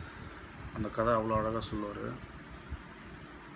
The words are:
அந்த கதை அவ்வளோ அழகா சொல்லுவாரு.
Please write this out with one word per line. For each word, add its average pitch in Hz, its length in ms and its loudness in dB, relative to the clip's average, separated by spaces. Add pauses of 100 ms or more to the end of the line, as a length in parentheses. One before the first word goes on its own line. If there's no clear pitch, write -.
(760)
அந்த 107 120 0
கதை 113 260 6
அவ்வளோ 110 200 6
அழகா 110 240 6
சொல்லுவாரு. 107 540 0 (1400)